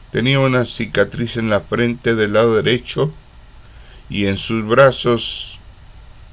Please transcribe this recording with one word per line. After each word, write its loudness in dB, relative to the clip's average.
Tenía 2
una 2
cicatriz -2
en -2
la 2
frente -2
del 0
lado 4
derecho 0
y -2
en 0
sus -4
brazos 2